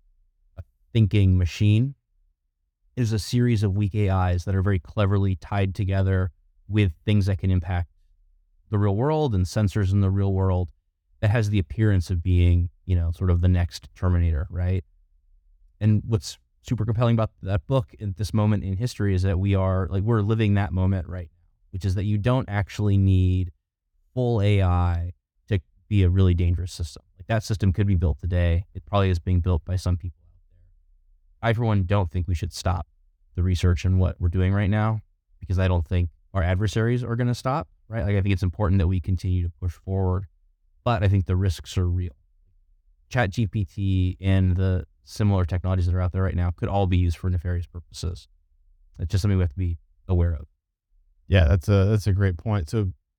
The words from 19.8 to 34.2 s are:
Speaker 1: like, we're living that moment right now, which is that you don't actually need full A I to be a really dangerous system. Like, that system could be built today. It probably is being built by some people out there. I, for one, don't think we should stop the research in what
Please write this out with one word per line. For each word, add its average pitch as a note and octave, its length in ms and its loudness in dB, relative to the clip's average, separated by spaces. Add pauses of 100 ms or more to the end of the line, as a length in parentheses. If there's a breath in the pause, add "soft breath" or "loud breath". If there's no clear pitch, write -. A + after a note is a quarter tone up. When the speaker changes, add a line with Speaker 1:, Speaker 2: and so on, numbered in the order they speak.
Speaker 1:
like, F#2+ 140 -2
we're A2 180 0
living G#2+ 340 2
that G2+ 180 -2
moment F#2 360 -2
right F2+ 220 -14
now, - 400 -20
which F2+ 160 -8
is F#2 80 0
that G2 100 -4
you G#2 140 0
don't B2 320 0
actually G2+ 480 -2
need F#2 540 2 (640)
full A#2+ 280 0
A G2+ 200 2
I F2 500 0 (360)
to G2+ 120 0 (280)
be G2+ 140 2
a F2 80 4
really F#2 240 4
dangerous F2 380 0
system. - 320 -12 (140)
Like, - 100 -14
that A2+ 160 -2
system G2 280 0
could G2+ 140 0
be G2 80 2
built E2 240 0
today. F2 560 0
It F#2 100 -14
probably G2 240 0
is F2 120 0
being F2+ 200 0
built F2 240 0
by F#2+ 120 -4
some F2 200 -2
people F2 260 -12
out - 120 -20 (1080)
there. A2+ 100 0
I, A2+ 40 2
for A#2 100 0
one, G#2 200 2
don't G2 260 0
think F2+ 180 -4
we F#2 60 0
should E2+ 180 -4
stop - 340 -4 (500)
the F2+ 80 0
research F2 400 2
in F#2 120 2
what F2+ 240 0